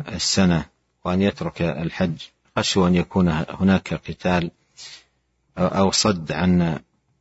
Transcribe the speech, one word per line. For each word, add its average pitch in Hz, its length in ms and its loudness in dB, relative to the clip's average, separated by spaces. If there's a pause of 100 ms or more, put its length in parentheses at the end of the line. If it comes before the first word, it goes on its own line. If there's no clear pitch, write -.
السنة 87 560 0 (400)
وأن 92 180 0
يترك 85 400 -2
الحج، 82 600 -4 (340)
خشوا 98 320 2
أن 90 60 4
يكون 87 340 2
هناك 85 640 0
قتال 87 560 -4 (1080)
أو 92 320 2
صد 85 420 0
عن 87 480 2 (400)